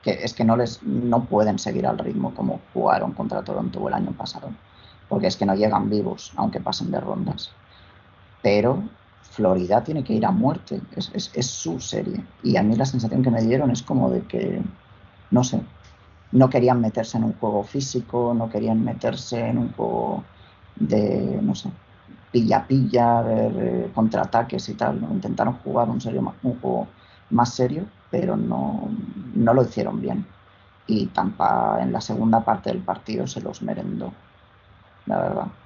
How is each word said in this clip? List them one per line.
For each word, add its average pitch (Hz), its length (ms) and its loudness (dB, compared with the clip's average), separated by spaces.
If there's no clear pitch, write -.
Que 104 100 0
es 117 80 -4
que - 120 -2
no 113 120 6
les, 123 260 -2
no 120 420 0
pueden 107 340 2
seguir - 280 -2
al 57 120 0
ritmo - 360 -4
como - 260 -2
jugaron 57 400 2
contra 53 300 -4
Toronto 52 440 -4
el - 80 -2
año - 180 -2
pasado, - 360 -12
porque - 180 0
es 95 100 0
que - 80 -2
no 98 120 4
llegan 104 340 2
vivos, - 460 -2
aunque - 240 -2
pasen - 300 -4
de - 100 -2
rondas. - 500 -6
Pero 117 420 4
Florida 92 600 2
tiene 151 200 -2
que 110 100 -2
ir 110 100 2
a - 60 2
muerte, 202 500 0
es, - 180 -6
es, - 200 -6
es 147 140 0
su - 320 -6
serie. - 440 -4
Y - 120 4
a - 60 4
mí 110 140 4
la 135 100 2
sensación 127 360 0
que 127 80 4
me 113 120 4
dieron 127 300 4
es - 100 -2
como 123 260 2
de - 140 0
que, - 400 -4
no 123 120 6
sé, - 160 -2
no 131 180 6
querían 123 320 4
meterse 113 380 0
en 110 60 2
un 101 100 0
juego 104 300 0
físico, 123 720 -2
no 113 140 0
querían 113 360 0
meterse 117 640 -2
en 120 100 0
un 120 140 -2
juego 117 500 -2
de, - 680 2
no - 140 2
sé, - 140 -8
pilla-pilla, 117 920 4
ver, 113 360 2
eh, 120 340 -2
contraataques - 760 0
y - 60 -8
tal, 131 260 -2
¿no? - 100 -4
Intentaron - 440 0
jugar 120 240 2
un 123 120 -2
serio 127 220 -2
ma-, - 120 -4
un 123 160 -2
juego 117 260 -2
más 120 240 2
serio, 147 300 0
pero - 260 0
no, - 520 -2
no 117 200 6
lo 131 80 6
hicieron - 380 -2
bien. - 260 -4
Y 104 220 0
Tampa 58 720 2
en 62 120 0
la - 80 -2
segunda 113 440 2
parte 107 260 0
del 120 120 -2
partido 120 440 -4
se - 160 -8
los - 200 -10
merendó, 53 500 -6
la 50 120 0
verdad. 50 280 -2